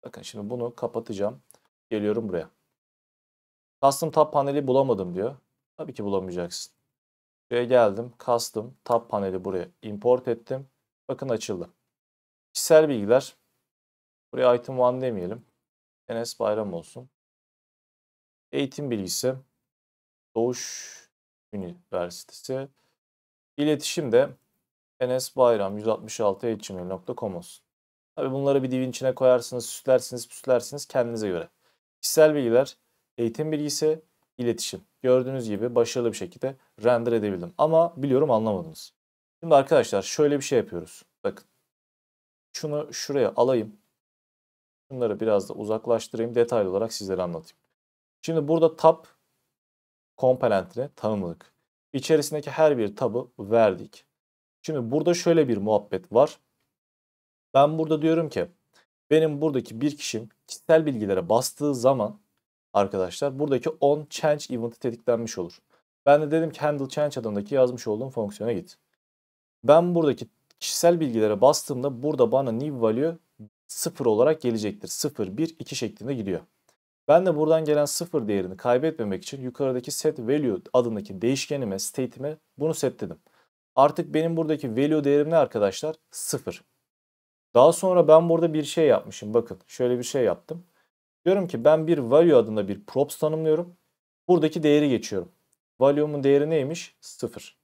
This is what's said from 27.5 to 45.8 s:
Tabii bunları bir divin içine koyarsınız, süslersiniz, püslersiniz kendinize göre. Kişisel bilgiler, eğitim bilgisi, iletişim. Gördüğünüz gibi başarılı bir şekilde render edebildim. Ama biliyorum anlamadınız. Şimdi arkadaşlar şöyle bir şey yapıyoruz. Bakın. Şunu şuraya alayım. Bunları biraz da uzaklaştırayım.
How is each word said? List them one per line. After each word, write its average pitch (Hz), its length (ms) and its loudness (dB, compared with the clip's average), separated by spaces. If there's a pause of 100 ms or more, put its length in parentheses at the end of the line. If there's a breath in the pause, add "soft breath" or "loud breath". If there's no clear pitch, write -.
Tabii 139 160 -4
bunları 139 320 0
bir 131 80 -4
divin 131 180 -2
içine 127 260 -4
koyarsınız, 127 500 2
süslersiniz, 127 640 -2
püslersiniz 131 580 -4
kendinize 117 420 -2
göre. 87 220 -6 (520)
Kişisel 156 340 4
bilgiler, 127 420 2 (400)
eğitim 120 340 -4
bilgisi, 156 500 -2 (360)
iletişim. 117 440 -4 (200)
Gördüğünüz 127 460 0
gibi 110 280 -4
başarılı 117 360 0
bir 104 60 -10
şekilde 135 380 -8 (280)
render 120 280 2
edebildim. 98 460 -2
Ama 160 400 2
biliyorum 131 340 0
anlamadınız. 101 600 -4 (460)
Şimdi 165 160 2
arkadaşlar 131 460 4
şöyle 147 360 0
bir 135 60 -6
şey 127 160 0
yapıyoruz. - 440 -10 (200)
Bakın. - 220 -6 (1080)
Şunu 147 400 -8
şuraya 135 420 0
alayım. 120 420 2 (1120)
Bunları 120 300 -2
biraz 104 300 0
da - 40 -10
uzaklaştırayım. 113 840 -4